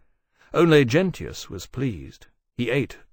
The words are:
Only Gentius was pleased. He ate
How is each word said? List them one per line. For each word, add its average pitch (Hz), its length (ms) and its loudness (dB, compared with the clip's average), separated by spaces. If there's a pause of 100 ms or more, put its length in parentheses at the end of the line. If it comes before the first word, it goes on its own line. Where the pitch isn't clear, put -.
(540)
Only 156 300 6
Gentius 156 680 -2
was 95 160 -14
pleased. 101 640 -10 (280)
He 120 140 -4
ate 131 280 -4 (140)